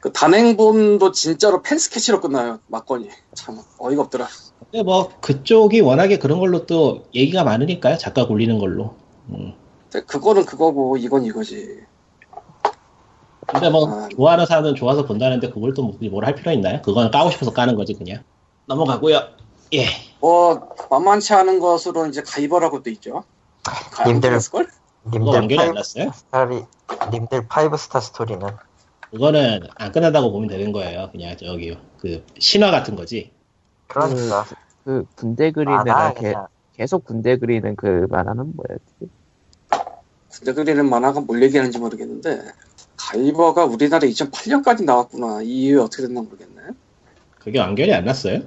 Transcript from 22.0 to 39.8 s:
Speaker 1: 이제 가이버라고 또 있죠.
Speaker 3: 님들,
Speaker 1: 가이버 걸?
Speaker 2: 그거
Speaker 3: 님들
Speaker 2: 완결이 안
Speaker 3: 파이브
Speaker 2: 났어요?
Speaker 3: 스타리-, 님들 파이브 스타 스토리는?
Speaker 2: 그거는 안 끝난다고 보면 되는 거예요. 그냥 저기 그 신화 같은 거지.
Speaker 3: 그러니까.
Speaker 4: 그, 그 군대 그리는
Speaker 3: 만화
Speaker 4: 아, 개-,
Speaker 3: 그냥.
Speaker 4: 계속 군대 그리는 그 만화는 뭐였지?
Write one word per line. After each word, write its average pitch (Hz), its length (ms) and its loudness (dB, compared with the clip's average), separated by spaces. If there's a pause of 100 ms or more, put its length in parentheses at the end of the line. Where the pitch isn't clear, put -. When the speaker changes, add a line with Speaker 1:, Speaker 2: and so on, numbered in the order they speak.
Speaker 1:
이제 143 160 -8
가이버라고 143 600 -2
또 120 80 -10
있죠. 120 340 -12 (840)
Speaker 3:
님들, 120 240 4
Speaker 1:
가이버 117 200 0
걸? 254 160 -2 (380)
Speaker 2:
그거 113 140 -6
Speaker 3:
님들 123 160 2
Speaker 2:
완결이 120 260 2
안 170 60 4
Speaker 3:
파이브 170 120 -2
Speaker 2:
났어요? 143 360 -8
Speaker 3:
스타리-, 123 500 -4 (480)
님들 117 360 -6
파이브 151 280 0
스타 139 240 -6
스토리는? 104 460 -10 (640)
Speaker 2:
그거는 123 500 2 (160)
안 104 160 -10
끝난다고 151 400 2
보면 104 160 -6
되는 98 240 -6
거예요. 92 400 -8
그냥 87 240 -14
저기 85 400 -12 (240)
그 85 240 -10 (140)
신화 202 320 2
같은 117 260 -2
거지. 90 340 -12 (580)
Speaker 3:
그러니까. 123 560 -2
Speaker 4:
그, - 100 -18 (300)
그 131 200 -4 (120)
군대 120 340 -2
그리는 151 260 -2
Speaker 3:
만화 117 300 2
Speaker 4:
아, 143 80 -2
개-, 117 60 -12 (120)
Speaker 3:
그냥. 101 140 -8 (280)
Speaker 4:
계속 135 300 -4
군대 117 320 0
그리는 113 400 -2
그 95 340 0
만화는 113 460 -4
뭐였지? - 540 -14 (1200)